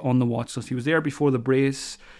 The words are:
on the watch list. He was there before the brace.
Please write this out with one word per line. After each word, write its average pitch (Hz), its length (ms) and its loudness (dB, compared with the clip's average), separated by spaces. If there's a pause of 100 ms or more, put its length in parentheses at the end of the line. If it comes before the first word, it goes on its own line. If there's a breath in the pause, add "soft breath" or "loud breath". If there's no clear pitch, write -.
on 127 160 2
the 127 80 4
watch 117 320 -4
list. 113 120 -8
He 127 60 -4
was 123 100 -6
there 156 160 2
before 147 280 0
the 131 80 2
brace. 135 600 0 (200 soft breath)